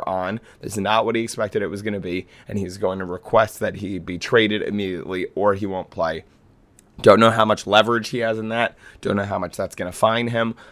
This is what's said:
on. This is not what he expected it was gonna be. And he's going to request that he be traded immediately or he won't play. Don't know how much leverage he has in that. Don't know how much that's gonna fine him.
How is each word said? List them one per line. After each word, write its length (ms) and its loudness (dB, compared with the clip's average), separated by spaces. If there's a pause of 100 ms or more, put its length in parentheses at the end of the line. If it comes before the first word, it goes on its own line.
on. 340 -4 (220)
This 120 -12
is 40 -6
not 280 2
what 100 0
he 80 0
expected 400 -4
it 80 -4
was 100 -8
gonna 180 -6
be. 280 -6 (200)
And 120 -4
he's 180 -8
going 220 -2
to 60 -4
request 560 0
that 160 -4
he 200 -6
be 220 -8
traded 420 4
immediately 720 -4
or 220 2
he 100 -6
won't 240 -6
play. 360 -4 (760)
Don't 180 8
know 120 8
how 120 2
much 220 0
leverage 440 4
he 100 -6
has 180 -2
in 120 -8
that. 280 -2 (240)
Don't 140 -2
know 100 0
how 140 -4
much 180 -8
that's 160 -6
gonna 180 -8
fine 360 2
him. 280 -2 (160)